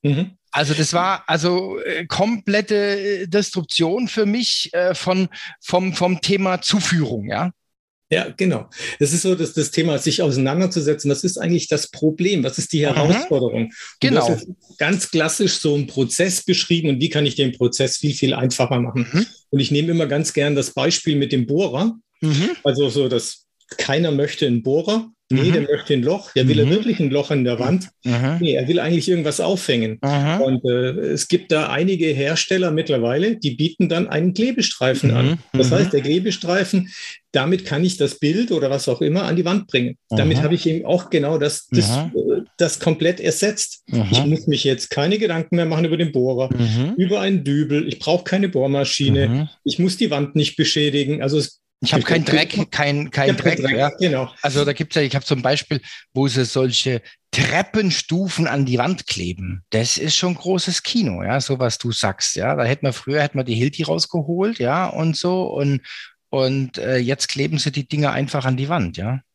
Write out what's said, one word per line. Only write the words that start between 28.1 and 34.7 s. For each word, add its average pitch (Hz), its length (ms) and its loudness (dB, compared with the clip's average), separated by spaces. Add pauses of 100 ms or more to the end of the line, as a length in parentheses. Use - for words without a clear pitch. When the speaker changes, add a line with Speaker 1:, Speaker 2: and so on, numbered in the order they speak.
Speaker 1:
Nee, 160 140 2
er 131 120 0
will 175 120 2
eigentlich 165 320 0
irgendwas 151 300 0
aufhängen. 127 600 0
Speaker 2:
Mhm. 143 380 2
Speaker 1:
Und, 131 240 2
äh, 127 280 0 (200)
es - 160 -4
gibt - 240 0
da 151 160 0
einige 165 380 0
Hersteller 160 640 0
mittlerweile, 156 680 0
die 151 140 -2
bieten 156 400 0
dann 165 180 0
einen 175 240 0
Klebestreifen 190 760 0